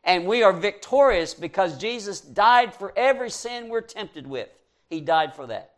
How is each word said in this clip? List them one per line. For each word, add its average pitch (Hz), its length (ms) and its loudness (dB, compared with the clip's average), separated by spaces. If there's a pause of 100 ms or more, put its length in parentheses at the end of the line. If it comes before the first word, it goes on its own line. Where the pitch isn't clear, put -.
And 175 220 2
we 226 180 2
are 196 80 8
victorious 202 800 0
because 165 440 -4
Jesus 208 420 -8
died 226 540 4
for - 240 -12
every 254 320 0
sin 240 400 -12
we're 226 120 -4
tempted 185 460 -14
with. 127 220 -8 (400)
He 160 120 -8
died 156 320 0
for 135 140 -14
that. 104 300 -12